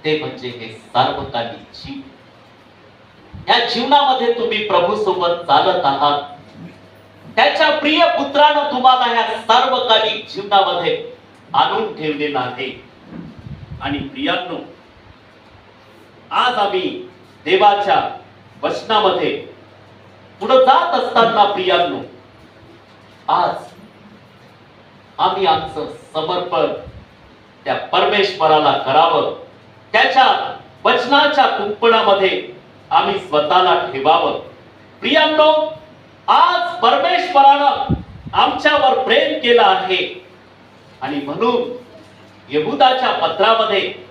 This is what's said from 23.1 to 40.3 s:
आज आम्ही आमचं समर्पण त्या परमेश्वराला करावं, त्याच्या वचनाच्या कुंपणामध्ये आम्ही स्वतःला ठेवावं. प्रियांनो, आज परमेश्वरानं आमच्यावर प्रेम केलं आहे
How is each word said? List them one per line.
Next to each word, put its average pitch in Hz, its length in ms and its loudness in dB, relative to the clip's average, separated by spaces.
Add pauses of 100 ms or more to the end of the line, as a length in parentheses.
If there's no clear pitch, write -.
आज - 220 0 (1600)
आम्ही 185 280 0
आमचं 156 420 -2 (260)
समर्पण 160 600 -2 (920)
त्या 131 100 -2
परमेश्वराला 160 1000 2
करावं, 151 680 0 (500)
त्याच्या 254 640 2 (260)
वचनाच्या 262 640 2
कुंपणामध्ये 208 1080 0 (360)
आम्ही 180 300 0
स्वतःला - 720 0
ठेवावं. 135 480 0 (600)
प्रियांनो, 311 720 2 (540)
आज 339 540 2
परमेश्वरानं 285 1120 2 (400)
आमच्यावर 277 720 2
प्रेम - 360 0
केलं 240 240 4
आहे 185 600 0 (760)